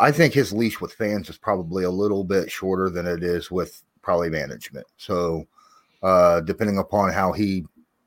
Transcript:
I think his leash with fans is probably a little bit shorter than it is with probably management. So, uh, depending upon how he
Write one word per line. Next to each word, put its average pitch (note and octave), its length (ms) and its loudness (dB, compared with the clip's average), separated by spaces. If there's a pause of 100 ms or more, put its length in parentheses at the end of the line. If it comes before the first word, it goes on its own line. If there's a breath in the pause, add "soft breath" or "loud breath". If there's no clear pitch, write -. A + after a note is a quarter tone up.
I D3 100 6
think D3 220 4
his C3 180 2
leash A2 300 -2
with - 120 -8
fans G#2 360 -4
is - 80 -18
probably F#2 480 -2
a F2+ 40 0
little G2 360 0
bit F#2 260 0
shorter F#2+ 380 -2
than F2 160 -6
it F2 180 -4
is F2 260 -2
with F2+ 320 -6 (200)
probably F2 280 0
management. C#2 560 -8 (120)
So, E2+ 500 -4 (560 soft breath)
uh, F2+ 380 6
depending G2 360 -2
upon F#2+ 360 2
how F#2+ 180 0
he F#2+ 340 -2 (420)